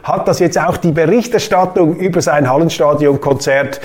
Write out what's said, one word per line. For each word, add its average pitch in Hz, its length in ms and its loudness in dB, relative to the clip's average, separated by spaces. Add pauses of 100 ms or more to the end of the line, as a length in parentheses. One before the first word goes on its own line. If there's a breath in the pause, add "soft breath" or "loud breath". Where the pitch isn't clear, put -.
hat 180 260 -2
das 175 100 0
jetzt 185 180 0
auch 170 200 -2
die 170 160 0
Berichterstattung 180 1040 0
über 175 240 -2
sein 147 280 0
Hallenstadion-Konzert, 143 1400 0